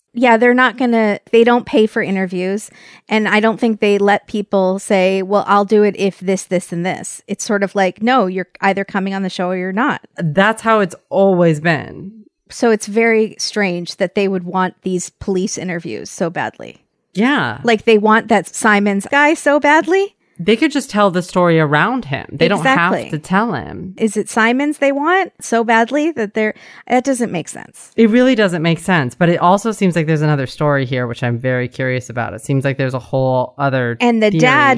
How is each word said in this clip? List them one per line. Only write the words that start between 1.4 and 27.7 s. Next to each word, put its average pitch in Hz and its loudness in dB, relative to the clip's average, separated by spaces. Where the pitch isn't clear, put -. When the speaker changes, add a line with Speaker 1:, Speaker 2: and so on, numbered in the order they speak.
Speaker 1:
don't 240 4
pay 220 4
for 220 -4
interviews. 190 -4
And 214 0
I 202 2
don't 220 0
think 226 0
they 202 2
let 202 2
people 196 -2
say, 190 0
"Well, 190 0
I'll 202 2
do 208 4
it 202 2
if 196 -2
this, 185 -2
this, - -4
and 170 -4
this." - -8
It's - -8
sort 202 -2
of 196 -2
like, 190 0
"No, 233 2
you're 185 -6
either 196 0
coming 196 -4
on 196 -4
the 185 -4
show 180 -4
or 185 -4
you're 185 -6
not." 233 -2
Speaker 2:
That's 196 0
how 226 2
it's 196 0
always 175 4
been. 175 -4
Speaker 1:
So 233 0
it's 214 -2
very 220 0
strange 175 -4
that 180 -4
they 196 0
would 185 -2
want 185 -4
these 185 -4
police 190 -4
interviews 165 -10
so 170 -4
badly. 113 -8
Speaker 2:
Yeah. 190 0
Speaker 1:
Like, 226 2
they 220 -4
want 214 2
that 202 0
Simons 202 0
guy 294 2
so 294 0
badly. 320 2
Speaker 2:
They 202 2
could 285 0
just 277 -4
tell 208 2
the 175 -2
story 175 2
around 160 0
him. - -8
They 156 0
don't 196 0
have 233 2
Speaker 1:
Exactly. 135 -4
Speaker 2:
to 156 -6
tell 196 -2
him. 120 -10
Speaker 1:
Is 220 -2
it 208 -4
Simons 262 0
they 277 2
want 339 0
so 233 0
badly 233 2
that 214 -6
they're, 214 0
that 247 2
doesn't 240 -2
make 170 -6
sense. - -20